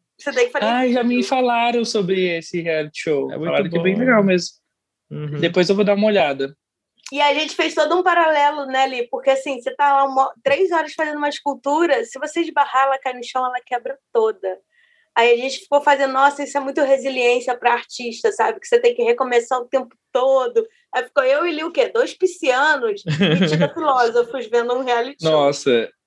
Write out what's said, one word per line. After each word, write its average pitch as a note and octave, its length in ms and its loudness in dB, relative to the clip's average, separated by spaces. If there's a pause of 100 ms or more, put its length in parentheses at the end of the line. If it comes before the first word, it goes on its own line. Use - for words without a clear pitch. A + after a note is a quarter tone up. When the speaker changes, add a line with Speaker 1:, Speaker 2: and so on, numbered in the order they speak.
(180)
Speaker 1:
Você - 140 -8
tem A#4+ 140 2
que B4 60 -4
falar A3+ 260 0
Speaker 2:
Ai, B3+ 160 0
já B3 100 0
me B3 160 0
Speaker 1:
isso. - 80 -2
Speaker 2:
falaram A#3+ 560 0
sobre F#3 540 -2
esse E3 240 -8
reality D#3 400 -4
show. C#3 280 -2
Speaker 3:
É - 60 -8
muito D#3 140 -4
Speaker 2:
Falaram D3 200 0
que E3+ 80 -2
é E3+ 40 -4
bem F#3+ 120 2
Speaker 3:
bom. G#3+ 60 -2
Speaker 2:
legal A#3+ 240 4
mesmo. F3+ 300 0 (560)
Speaker 3:
Uhum. D3 300 -8
Speaker 2:
Depois E3+ 280 2
eu G3 80 2
vou G#3 80 2
dar G3+ 100 2
uma G3+ 120 0
olhada. D3 500 0 (560)
Speaker 1:
E C#4+ 80 -4
a D4 140 4
gente D4+ 200 -4
fez E4 200 -2
todo D#4 240 0
um F4+ 40 0
paralelo, D4+ 640 2
né, C4 200 0
Li? B3 240 -6
Porque, C4+ 200 -6
assim, C4+ 300 -2
você B3+ 140 -8
tá C#4+ 200 2
lá C#4 100 4
uma, C4+ 280 0 (100)
três E4 300 2
horas D#4 220 -2
fazendo D4+ 240 -4
uma D4 100 -2
escultura, C#4+ 760 -2
se - 120 -14
você D4+ 220 -6
esbarrar, C#4+ 460 0
ela C4+ 120 0
cai C4 140 -6
no B3 120 -12
chão, B3+ 200 -4
ela B3 200 -4
quebra B3+ 340 -8 (140)
toda. G#3+ 460 0 (580)
Aí A#3+ 160 6
a A#3+ 40 4
gente C4 240 -4
ficou C#4+ 200 2
fazendo, C#4 320 2
nossa, C#4+ 320 2
isso C#4 120 -6
é C#4+ 40 -2
muito C4+ 220 -4
resiliência B3+ 720 0
pra B3 160 2
artista, A#3+ 580 -4
sabe? A3 300 -2
Que - 80 -16
você A#4+ 100 -2
tem A#3+ 160 2
que A#3+ 80 -2
recomeçar A#3+ 560 0
o A#3+ 60 -8
tempo C4 240 -4 (240)
todo. B3+ 520 2 (300)
Aí B3 80 -2
ficou B3+ 220 -2
eu C#4+ 220 2
e E4+ 60 -2
Li, D#4 120 -4
o E4+ 80 -8
quê? C4 160 0
Dois B3 260 -2
piscianos, C4+ 920 0
Speaker 3:
<laughs> D#3 140 -2
Speaker 1:
metida E3+ 540 2
filósofos, A#3+ 720 0
vendo A#3+ 280 0
um C4 100 -2
reality B3 380 -2
show. D#3+ 100 0
Speaker 2:
Nossa, C#3+ 560 2 (180)